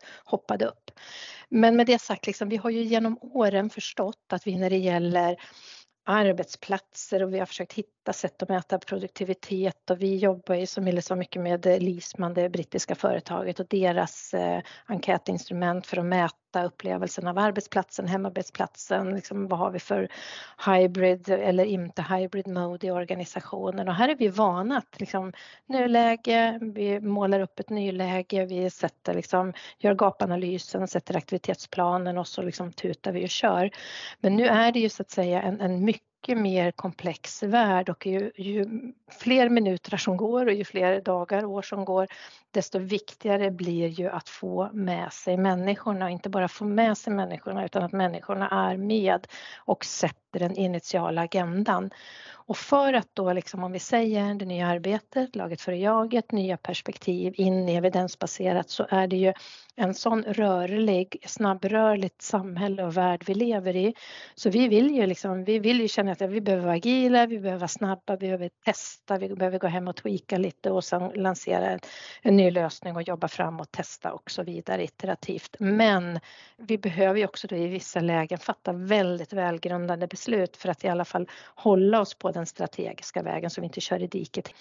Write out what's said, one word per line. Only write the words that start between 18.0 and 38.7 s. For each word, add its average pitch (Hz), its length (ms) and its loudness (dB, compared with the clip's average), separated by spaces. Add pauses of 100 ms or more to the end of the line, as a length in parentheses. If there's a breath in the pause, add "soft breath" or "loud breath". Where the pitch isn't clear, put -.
hemarbetsplatsen, 190 1080 -4
liksom, 196 320 -6
vad 180 120 0
har 190 120 0
vi 180 80 -6
för 190 300 -2 (560 loud breath)
hybrid 185 640 4
eller 190 360 4
inte 180 360 -4
hybrid 185 460 -4
mode 180 400 -4
i 185 40 -2
organisationen. 185 960 -4
Och 180 80 0
här 240 140 4
är 302 60 2
vi 240 120 2
vana 196 500 2
att, - 220 -8
liksom, 190 340 -6 (320 loud breath)
nuläge, 233 960 4
vi 208 380 -2
målar 202 400 2
upp 190 200 -4
ett 202 100 -10
nyläge, 185 760 -2
vi 180 240 -2
sätter, - 440 -4
liksom, 180 400 0 (240 loud breath)
gör 208 160 4
gapanalysen, 185 960 0
sätter - 300 -4
aktivitetsplanen 180 1000 -2
och 175 100 -4
så, - 140 -8
liksom, 175 320 -6
tutar 185 380 -6
vi 180 140 -4
och 180 40 -6
kör. 190 420 2 (480 loud breath)
Men 202 160 2
nu 233 100 6
är 226 260 6
det 240 80 2
ju, 220 100 2
så - 120 -8
att - 80 -8
säga, 180 320 0
en, 196 200 -2
en 185 240 0
mycket 220 200 2 (320)
mer 185 340 2
komplex - 720 -8
värld, 196 460 4
och - 160 -6
ju, 196 300 0
ju 202 300 -2 (540)